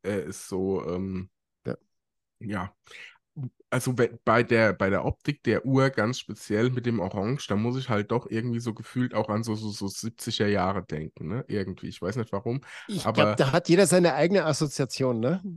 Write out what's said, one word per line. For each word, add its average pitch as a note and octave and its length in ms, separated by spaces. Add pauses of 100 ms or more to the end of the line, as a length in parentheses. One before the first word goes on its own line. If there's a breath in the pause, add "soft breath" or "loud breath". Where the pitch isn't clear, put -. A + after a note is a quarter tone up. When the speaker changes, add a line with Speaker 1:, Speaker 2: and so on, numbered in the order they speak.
Speaker 1:
Äh, F#2 240
ist - 200
so, F#2+ 380
ähm, F#2 420 (380)
Speaker 2:
Ja. B2 100 (640)
Speaker 1:
ja. G2+ 360 (960 loud breath)
Also B2+ 220
bei, A#2 180 (140)
bei A#2 180
der, A2+ 300
bei F#2+ 160
der G2 160
Optik - 380
der A2 240
Uhr C3+ 240
ganz A#2+ 280
speziell G#2+ 520
mit B2 160
dem A#2 120
Orange, G2+ 500
da G2 60
muss A#2 220
ich C3 140
halt G#2 200
doch A#2 180
irgendwie A#2 320
so A#2 120
gefühlt B2 420
auch A2 140
an G#2+ 160
so, A2 100
so, G#2+ 140
so G#2 180
siebziger A2 600
Jahre F#2+ 340
denken, D#2 460
ne? A#2 180
Irgendwie, F#2+ 420
ich - 120
weiß G2+ 160
nicht A2+ 160
warum, A#2 300 (240 loud breath)
Speaker 2:
Ich F#3+ 200
Speaker 1:
aber G3+ 180
Speaker 2:
glaub, G#2 120
da C3+ 160
hat - 160
jeder F3+ 180
seine F3 280
eigene E3 320
Assoziation, C3+ 720
ne? D#3+ 220 (140)